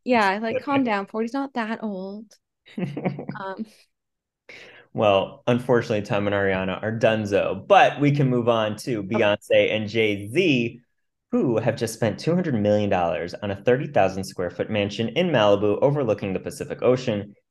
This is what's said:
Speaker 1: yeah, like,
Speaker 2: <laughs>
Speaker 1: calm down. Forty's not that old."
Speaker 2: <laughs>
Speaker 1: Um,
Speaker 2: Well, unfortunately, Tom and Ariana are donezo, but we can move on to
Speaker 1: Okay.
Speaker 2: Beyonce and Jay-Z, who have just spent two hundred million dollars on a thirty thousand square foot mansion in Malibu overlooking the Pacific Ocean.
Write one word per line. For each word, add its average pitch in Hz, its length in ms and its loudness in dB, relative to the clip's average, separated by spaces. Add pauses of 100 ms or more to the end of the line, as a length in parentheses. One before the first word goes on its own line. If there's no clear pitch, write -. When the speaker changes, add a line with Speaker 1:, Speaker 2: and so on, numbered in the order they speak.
Speaker 1:
yeah, 214 380 2
like, 233 180 -4
Speaker 2:
<laughs> - 0 -
Speaker 1:
calm 277 240 0
down. 202 240 -2
Forty's 226 260 -6
not 277 200 -6
that 226 300 -6
old." 202 500 -10 (440)
Speaker 2:
<laughs> 185 60 -4 (560)
Speaker 1:
Um, 196 260 -10 (1300)
Speaker 2:
Well, 101 540 2
unfortunately, 120 540 0
Tom 101 260 -4
and 101 80 0
Ariana 95 460 -2
are 113 160 -4
donezo, 104 680 0
but 180 320 6
we 143 120 4
can 143 180 2
move 120 200 2
on 110 280 0
to 117 260 -6
Speaker 1:
Okay. - 0 -
Speaker 2:
Beyonce 104 720 2
and 107 120 -4
Jay-Z, 117 920 0 (520)
who 156 280 0
have 113 160 0
just 113 180 -4
spent 107 260 -2
two 160 140 0
hundred 175 220 0
million 104 340 2
dollars 85 460 0
on 104 160 -6
a - 120 -8
thirty 131 240 2
thousand 95 360 2
square 90 260 -6
foot - 200 -6
mansion 104 400 -2
in 180 200 0
Malibu 104 520 4
overlooking 113 520 0
the 92 60 -2
Pacific - 420 -8
Ocean. 113 540 0 (160)